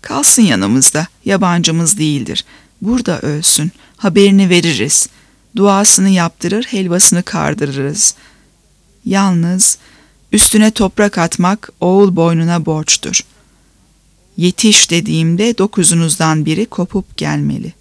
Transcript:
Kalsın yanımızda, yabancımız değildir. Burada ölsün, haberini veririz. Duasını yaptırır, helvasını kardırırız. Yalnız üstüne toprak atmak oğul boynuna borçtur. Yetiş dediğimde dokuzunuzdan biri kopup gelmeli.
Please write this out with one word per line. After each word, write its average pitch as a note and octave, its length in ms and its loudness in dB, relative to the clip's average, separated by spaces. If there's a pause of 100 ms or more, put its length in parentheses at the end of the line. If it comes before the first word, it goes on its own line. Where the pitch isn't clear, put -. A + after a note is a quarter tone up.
Kalsın - 400 0
yanımızda, C3 640 0 (180)
yabancımız E3+ 720 0
değildir. D3 460 -4 (380)
Burada A3+ 380 -2
ölsün, D3+ 520 -2 (240)
haberini G3 520 4
veririz. E3+ 600 0 (480)
Duasını G3 520 2
yaptırır, F#3 560 0
helvasını F3+ 580 0
kardırırız. C#3+ 920 -4 (920)
Yalnız F#3 760 0 (540)
üstüne G#3+ 380 4
toprak G3+ 480 0
atmak F3+ 520 -2 (100)
oğul F#3 360 4
boynuna E3 500 0
borçtur. - 540 -4 (1160)
Yetiş - 540 2
dediğimde E3+ 680 0
dokuzunuzdan E3 880 0
biri D#3+ 200 -2
kopup - 500 -8
gelmeli. D3 640 -4